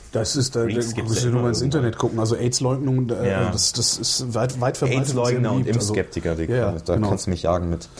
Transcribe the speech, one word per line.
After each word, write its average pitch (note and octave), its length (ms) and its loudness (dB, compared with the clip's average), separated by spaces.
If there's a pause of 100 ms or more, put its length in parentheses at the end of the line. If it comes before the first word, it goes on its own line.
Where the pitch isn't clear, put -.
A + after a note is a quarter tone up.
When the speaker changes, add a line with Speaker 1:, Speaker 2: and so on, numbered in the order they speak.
(140)
Speaker 1:
Das A2 220 -2
ist, C3 200 0
da, A#2 80 2
Speaker 2:
Freaks A#2 260 -2
Speaker 1:
da A2+ 40 -6
Speaker 2:
gibt's A2 180 -4
Speaker 1:
musst A2 80 0
Speaker 2:
ja B2 80 2
Speaker 1:
du A#2+ 60 2
nur B2 80 2
Speaker 2:
immer A#2+ 80 2
Speaker 1:
ins A2+ 120 0
Speaker 2:
irgendwo. C3+ 160 0
Speaker 1:
Internet A#2+ 220 0
gucken. A2+ 200 0
Also A2 160 2
aids-Leugnung, C3 760 0
äh, G2 180 0
Speaker 2:
Ja. F#2+ 220 2
Speaker 1:
das, G#2+ 220 0
das - 260 0
ist A#2+ 340 -2
weit, B2 260 0
weit C3 180 0
verbreitet C3+ 320 0
und C3 40 -2
sehr B2 120 2
Speaker 2:
aids-Leugner A#2+ 260 2
und C3 80 2
Speaker 1:
beliebt. A#2 180 0
Also, G#2 160 0
Speaker 2:
Impfskeptiker, E2+ 420 -2
die E2 100 -2
Speaker 1:
ja, A2+ 260 0
Speaker 2:
können, E2 120 -6
da F2 120 0
Speaker 1:
genau. G#2 140 2
Speaker 2:
kannst F#2+ 180 -2
du - 20 0
mich F2 140 -2
jagen F2 260 2
mit. E2 180 -4 (120)